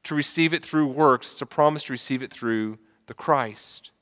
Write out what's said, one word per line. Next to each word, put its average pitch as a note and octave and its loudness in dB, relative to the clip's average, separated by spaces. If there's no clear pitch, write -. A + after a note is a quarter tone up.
to D#3 -6
receive D#3 0
it D#3 -6
through D3+ 2
works. C3+ 2
It's - -10
a B2+ -6
promise D3+ 2
to - -8
receive B2+ -4
it - -14
through A2 -4
the - -18
Christ. - -2